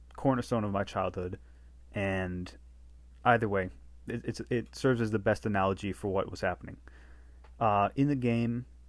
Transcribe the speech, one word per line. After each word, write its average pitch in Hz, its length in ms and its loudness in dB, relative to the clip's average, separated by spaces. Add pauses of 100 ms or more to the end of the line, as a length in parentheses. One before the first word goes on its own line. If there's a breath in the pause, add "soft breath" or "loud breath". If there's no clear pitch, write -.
(160)
cornerstone 123 480 0
of 101 80 -4
my 98 120 0
childhood, 92 540 -4 (560 soft breath)
and 92 600 -2 (720)
either 117 240 4
way, 98 220 0 (360)
it, 120 180 -6
it's, 117 160 -6 (100)
it 117 260 -4
serves 131 240 2
as 110 100 0
the 110 80 2
best 104 280 0
analogy 98 480 0
for - 140 -6
what 95 220 0
was 92 120 -10
happening. - 340 -4 (840 loud breath)
Uh, 104 380 4
in 139 120 4
the 147 60 2
game, 120 520 0 (220)